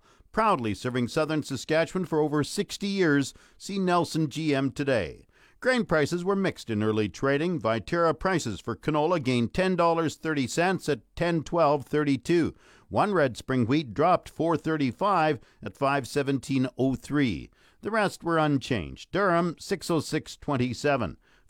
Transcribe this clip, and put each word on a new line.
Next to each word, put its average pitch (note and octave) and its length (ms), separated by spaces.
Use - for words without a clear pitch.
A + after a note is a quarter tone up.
Proudly D#3 440
serving B2 340
southern D#3 340
Saskatchewan E3 600
for D#3 160
over D3+ 240
sixty - 440
years, D#3 440
see G3 220
Nelson F3 500
G D3 260
M C3+ 160
today. A2+ 560
Grain B3 180
prices E3 400
were G3 120
mixed F#3 340
in G#2+ 100
early G#2+ 280
trading. C#3+ 500
Viterra A#2 580
prices D#3 440
for - 160
canola D#3 440
gained A#2+ 320
ten F#3 220
dollars E3 400
thirty D3 320
cents E3+ 420
at C3+ 120
ten E3+ 260
twelve D3+ 420
thirty-two. D3 720
One E3+ 240
red C#3+ 240
spring B2+ 300
wheat C3+ 260
dropped D#3+ 360
four D#3+ 280
thirty-five D#3 840
at A2 120
five C#3 300
seventeen C3+ 600
oh C3 160
three. A#2+ 560
The G#3 80
rest G#3 320
were E3 160
unchanged. B2 720
Durum, F3 500
six - 300
oh E3 80
six - 380
twenty-seven. B2+ 800